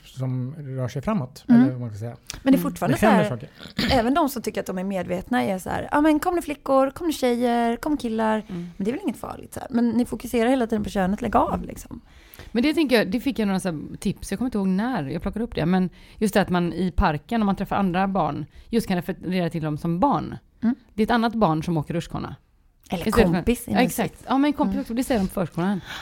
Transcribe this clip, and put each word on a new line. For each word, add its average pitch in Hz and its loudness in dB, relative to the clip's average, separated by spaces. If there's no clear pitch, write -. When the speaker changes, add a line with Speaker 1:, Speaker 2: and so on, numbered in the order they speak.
Speaker 1:
som 127 -6
rör 131 -6
sig 143 -6
framåt, 196 -4
Speaker 2:
Mm. 240 8
Speaker 1:
eller 262 4
vad 123 -8
man 120 -8
ska 104 -12
säga. 117 -10
Speaker 2:
Men 262 4
det - 8
är - -2
Speaker 3:
Mm. - -2
Speaker 2:
fortfarande 180 0
Speaker 1:
Det 311 6
händer 233 6
Speaker 2:
så 208 0
här, 113 -6
Speaker 1:
saker. 247 2
Speaker 2:
<clears throat> 262 4
även 233 2
de 302 2
som 240 -8
tycker - -4
att - -8
de 185 -4
är 185 -4
medvetna 185 -2
är 196 -2
så - -10
här, - -4
"Ja, 294 4
men 302 6
kom 349 0
nu 339 0
flickor, 269 2
kom 339 -6
nu 302 2
tjejer, 240 2
kom 294 -2
killar." 220 0
Speaker 3:
Mm. 175 -8
Speaker 2:
Men 196 -4
det 220 0
är - 0
väl 302 -6
inget 302 -4
farligt - -12
så - -10
här. - -10
Men 233 2
ni 226 2
fokuserar 233 -2
hela 262 2
tiden 214 -2
på 196 -6
könet, 196 0
lägg 220 0
av 330 2
Speaker 3:
Mm. 175 -6
Speaker 2:
liksom. - -14
Speaker 3:
Men 233 0
det 302 4
tänker 285 4
jag, 190 2
det 247 0
fick 226 -2
jag 214 2
några 190 0
så 185 -4
här 156 -4
tips, - -4
jag 196 -2
kommer 247 -2
inte 247 -4
ihåg 196 0
när 196 0
jag 139 -6
plockade 208 -4
upp 233 -10
det, 151 0
men 185 2
just 214 2
det 202 6
att 180 0
man 175 0
i 175 0
parken, 190 0
om 214 2
man 196 2
träffar 196 -2
andra 190 2
barn, 170 -2
just 233 0
kan 190 0
referera 175 -2
till 165 -4
dem 156 -2
som 170 -2
barn. 165 0
Speaker 2:
Mm. 226 2
Speaker 3:
Det - 0
är 220 2
ett 220 2
annat 226 2
barn 160 2
som 170 0
åker 151 -2
rutschkana. - -6
Speaker 2:
Eller 175 -6
Speaker 3:
Istället 214 6
för 170 2
Speaker 2:
kompis, 185 0
Speaker 3:
Ja, - -6
Speaker 2:
inom 214 4
Speaker 3:
exakt. 247 -2
Speaker 2:
sitt. - -20
Speaker 3:
Ja, 240 2
men 285 4
kompis 196 0
Speaker 2:
Mm. 269 -2
Speaker 3:
också, 233 -8
det 247 0
säger 247 0
de 190 0
på - -12
förskolan. 180 -2